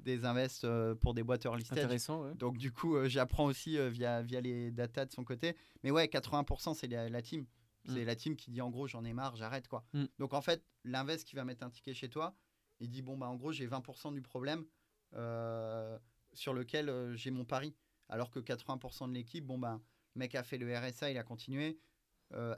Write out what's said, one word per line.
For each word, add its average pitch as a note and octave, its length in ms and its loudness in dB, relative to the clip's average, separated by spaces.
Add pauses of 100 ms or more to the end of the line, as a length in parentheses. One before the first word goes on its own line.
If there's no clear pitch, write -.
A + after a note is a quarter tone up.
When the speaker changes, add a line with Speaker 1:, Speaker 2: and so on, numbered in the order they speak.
Speaker 1:
des B2 200 2
invests, B2+ 380 2
euh, A2+ 320 4
pour A#2+ 180 6
des A#2 120 2
boîtes A#2+ 200 2
early A#2 200 0
stage. A#2+ 140 -2
Speaker 2:
Intéressant, C#3+ 440 2
ouais. C#3+ 140 -4
Speaker 1:
Donc, B2 200 0
du B2+ 140 -2
coup, D#3+ 240 2
euh, C3+ 140 6
j'apprends C3 380 6
aussi, D3+ 300 2
euh, C3+ 120 6
via, A#2+ 340 2
via B2 180 -2
les A#2+ 300 0
datas A#2+ 360 0
de - 40 -18
son B2+ 140 -6
côté. D3 320 0 (260)
Mais C3 80 2
ouais, D#3+ 160 8
quatre-vingts C#3+ 380 2
pour - 160 0
cent, E3 120 0
c'est C#3+ 140 -2
la, A#2 220 0
la A#2+ 120 0
team. C3+ 260 -4 (380)
C'est B2 200 0
Speaker 2:
Mm. - 20 0
Speaker 1:
la A#2 80 2
team D3 220 0
qui - 160 -12
dit, A#2+ 80 -2
en B2 100 0
gros, « C3 180 -2
J'en A#2 160 -6
ai A#2 80 -2
marre, B2+ 220 -2
j'arrête, A2+ 320 -4
quoi. » A#2 260 -6
Speaker 2:
Mm. C#3+ 120 2 (160)
Speaker 1:
Donc, C3+ 140 0
en C#3+ 60 4
fait, E3+ 240 2 (200)
l'invest C#3 420 -2
qui - 80 -16
va C3+ 100 -4
mettre B2 200 -6
un B2 60 -8
ticket C3 240 -10
chez C3 140 -6
toi, D#3+ 280 -2 (420)
il A#2 100 -6
dit, « C3 140 -6
Bon, C3 160 -6
bah, B2+ 100 -4
en B2 60 -4
gros, C3 160 -4
j'ai C#3+ 160 -2
vingt B2+ 140 -2
pour B2+ 180 -12
cent D3+ 140 -6
du C3+ 100 -4
problème, C#3+ 420 -2 (500)
euh, A2+ 840 -4 (340)
sur - 220 -4
lequel, C3 340 0
euh, B2 280 -2
j'ai C3 160 -4
mon B2+ 120 -2
pari. » C#3 300 -2 (340)
Alors A#2 220 -2
que C3 80 -8
quatre-vingts B2+ 400 -4
pour B2 160 -10
cent C3 140 -6
de B2+ 60 -2
l'équipe, B2 300 -6
bon, C3 140 -4
bah, A2+ 220 -2 (340)
le B2+ 60 -4
mec B2+ 160 -2
a B2 80 0
fait C3 140 -4
le B2 80 -2 (100)
R A#2+ 80 0
S B2 180 -4
A, C#3+ 80 0
il B2+ 80 0
a A2+ 60 -2
continué. C#3 520 -2 (560)
Euh, A#2 260 0